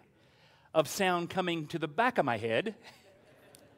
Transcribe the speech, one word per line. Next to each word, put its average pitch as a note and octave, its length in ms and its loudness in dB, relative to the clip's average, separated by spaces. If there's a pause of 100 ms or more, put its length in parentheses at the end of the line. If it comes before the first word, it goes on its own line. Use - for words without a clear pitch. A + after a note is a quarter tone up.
(720)
of D#3 140 4
sound F3+ 440 0
coming E3+ 360 -2
to D#3+ 140 -8
the D#3+ 80 -2
back A#3 300 2
of E3 60 2
my B2 120 2
head. A#2 400 0 (1000)